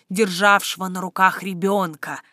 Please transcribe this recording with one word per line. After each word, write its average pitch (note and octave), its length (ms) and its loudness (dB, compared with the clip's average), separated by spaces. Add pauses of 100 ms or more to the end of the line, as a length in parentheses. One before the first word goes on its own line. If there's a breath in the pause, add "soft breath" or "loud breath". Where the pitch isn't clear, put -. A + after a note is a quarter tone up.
державшего F#3+ 800 2
на F#3 140 -8
руках F#3 420 2
ребёнка, F#3 800 -2 (120)